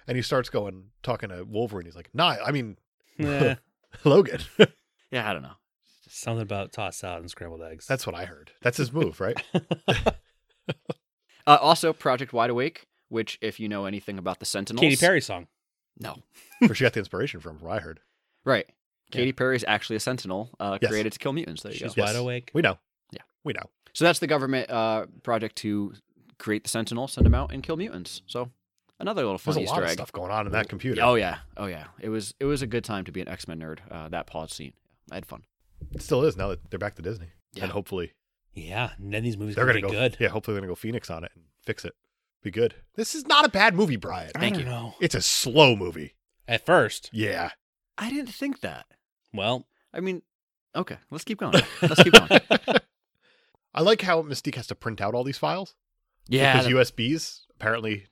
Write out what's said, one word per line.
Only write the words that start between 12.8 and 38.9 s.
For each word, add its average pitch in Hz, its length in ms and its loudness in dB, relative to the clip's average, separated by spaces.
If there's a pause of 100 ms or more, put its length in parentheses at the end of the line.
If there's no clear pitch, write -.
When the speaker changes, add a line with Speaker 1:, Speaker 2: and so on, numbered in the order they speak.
Speaker 3:
which, 113 320 -4
if 110 180 -6
you 110 100 -8
know 101 180 -4
anything 98 320 -8
about 92 200 -4
the - 60 -12
Sentinels 104 380 -4
Speaker 2:
Katy 139 140 6
Perry 170 260 4
song. 87 240 -8 (520)
Speaker 3:
No. - 180 -12 (420)
Speaker 1:
Where 226 160 6
she 127 100 2
got 117 80 4
the - 80 -4
inspiration 98 400 -6
from, 80 180 -16
from 82 100 -14
what 101 100 -4
I - 20 -6
heard. 80 200 -12 (440)
Speaker 3:
Right. 123 240 2
Speaker 2:
Yeah. - 520 -10
Speaker 3:
Katy 131 120 2
Perry 131 240 0
is 117 100 -4
actually 107 300 0
a 107 40 -4
Sentinel, 110 500 -6 (100)
uh, 98 220 -2
Speaker 1:
Yes. 110 80 4
Speaker 3:
created 107 240 -2
to - 40 -12
kill - 140 -4
mutants. 131 300 -8
There 101 100 -14
you - 60 -12
Speaker 2:
She's - 160 -8
Speaker 3:
go. 110 80 2
Speaker 2:
wide 104 80 0
Speaker 1:
Yes. 113 100 0
Speaker 2:
awake. 123 320 -6
Speaker 1:
We 147 80 0
know. 98 180 2 (320)
Speaker 3:
Yeah. - 120 -18 (220)
Speaker 1:
We 139 100 -6
know. - 80 -10 (320)
Speaker 3:
So 156 100 2
that's 170 140 4
the 170 80 -2
government, 135 440 0
uh, 113 360 0 (160)
project 113 340 -2
to 104 380 -4 (440)
create 107 260 -2
the - 60 -6
Sentinel, 117 380 -4
send - 160 2
them 120 100 8
out, 131 160 -2
and 135 120 -10
kill 160 160 -6
mutants. 165 480 -10
So 123 240 -6 (500)
another 196 220 -2
little 98 160 -2
Speaker 1:
There's 151 160 -2
Speaker 3:
fun - 20 0
Speaker 1:
a - 80 0
Speaker 3:
Easter 127 120 -2
Speaker 1:
lot - 80 0
of 85 40 0
Speaker 3:
egg. 85 60 0
Speaker 1:
stuff - 180 -8
going 90 180 -8
on 107 160 -2
in 95 60 -6
that 110 160 0
computer. 107 340 -4
Speaker 3:
Oh, 123 120 6
yeah. 95 240 0 (180)
Oh, 104 100 -8
yeah. 80 200 -10 (120)
It 107 120 -8
was, 110 280 -6
it 135 60 -4
was 143 160 0
a 135 60 -4
good 113 180 -4
time 95 220 -6
to 90 60 -12
be 92 100 -6
an - 60 -12
X-Men 85 300 -10
nerd, 80 200 -12 (120)
uh, 78 200 -12
that 82 160 -6
pod 80 240 -10
scene. 69 240 -14 (360)
I - 40 -12
had - 100 -12
fun. - 200 -18 (480)
Speaker 1:
It 143 100 -10
still 135 220 0
is 143 120 0
now 95 120 -4
that 87 220 -10
they're 95 80 -8
back 101 180 -8
to - 60 -16
Disney. 87 260 -10 (260)
Speaker 3:
Yeah. - 100 -10
Speaker 1:
And 92 80 -8
hopefully 95 400 -8 (400)
Speaker 2:
Yeah, 92 460 -6